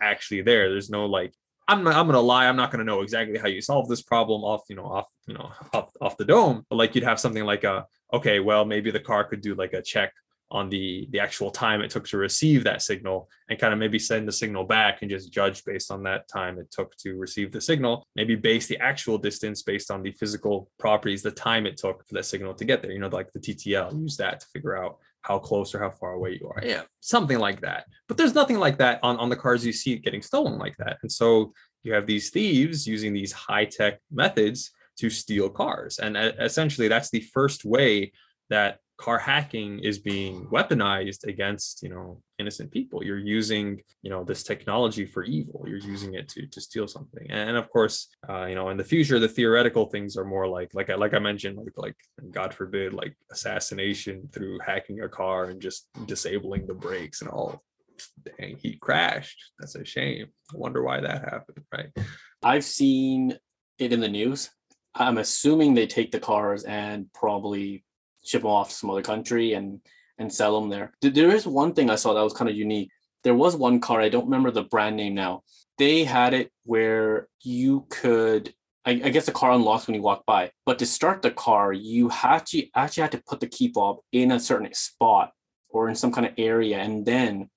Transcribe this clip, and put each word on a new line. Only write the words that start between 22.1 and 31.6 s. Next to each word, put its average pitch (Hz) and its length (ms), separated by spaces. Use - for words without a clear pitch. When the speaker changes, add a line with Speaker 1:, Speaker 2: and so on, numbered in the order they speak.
Speaker 1:
that 95 100
signal 95 300
to 107 100
get 127 160
there." 101 100
You 95 60
know, 98 120
like, 95 220
the - 80
T - 140
T 98 220
L, 92 180
use 156 240
that 95 220
to - 80
figure - 280
out 92 220
how 98 160
close 101 380
or 101 40
how 98 120
far 90 220
away 92 280
you - 80
are. - 160
Yeah, 240 160
something 160 380
like 101 240
that. 92 240
But 233 100
there's 302 160
nothing 277 240
like 147 220
that 123 240
on, 120 140
on 117 120
the 123 60
cars 120 280
you 117 80
see 120 260
getting 104 260
stolen 254 340
like 101 200
that. - 260
And 107 80
so 113 420